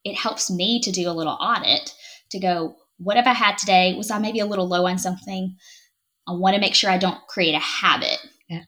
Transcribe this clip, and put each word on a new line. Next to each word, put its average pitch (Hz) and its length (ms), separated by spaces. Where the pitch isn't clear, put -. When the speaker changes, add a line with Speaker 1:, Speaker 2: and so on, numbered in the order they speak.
Speaker 1:
it 202 120
helps - 340
me 196 320
to 220 100
do 180 160
a 170 60
little 160 260
audit - 540
to 190 80
go, 175 360
"What 196 200
have 240 100
I 254 60
had 214 260
today? 185 360
Was 208 140
I 214 80
maybe 214 220
a 208 80
little 190 200
low 180 200
on 185 100
something?" 185 580
I 175 60
wanna 190 260
make 196 140
sure - 160
I 185 80
don't 185 300
create 165 260
a 151 60
habit - 580
Speaker 2:
Yeah. 165 180